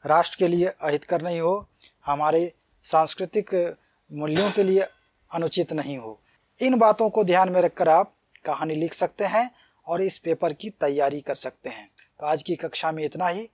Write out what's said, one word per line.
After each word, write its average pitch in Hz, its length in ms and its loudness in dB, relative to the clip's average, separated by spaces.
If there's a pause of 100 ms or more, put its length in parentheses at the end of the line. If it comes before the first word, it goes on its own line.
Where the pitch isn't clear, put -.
राष्ट्र 160 320 2
के 180 100 4
लिए 175 180 2
अहितकर 156 560 -2
नहीं 170 180 -4
हो, 185 280 -2 (380)
हमारे 156 460 0 (300)
सांस्कृतिक 175 920 -2 (360)
मूल्यों 151 380 0
के 202 120 0
लिए 190 240 2 (460)
अनुचित 170 400 -4
नहीं 143 260 -6
हो। 110 220 -14 (400)
इन 254 180 2
बातों 214 320 4
को 214 140 2
ध्यान 185 240 4
में 180 120 2
रखकर 175 280 2
आप 170 260 4 (300)
कहानी 160 300 -4
लिख 160 200 -4
सकते - 300 -4
हैं 220 260 0 (360)
और 175 160 -2
इस 190 160 -4
पेपर 165 340 -2
की 202 180 -10
तैयारी 143 500 -2
कर 139 140 -6
सकते - 340 -12
हैं। 107 220 -18 (300)
तो 147 60 -8
आज 156 160 -2
की 175 140 -4
कक्षा 160 360 -6
में 156 120 -6
इतना 170 240 -4
ही। 202 260 -6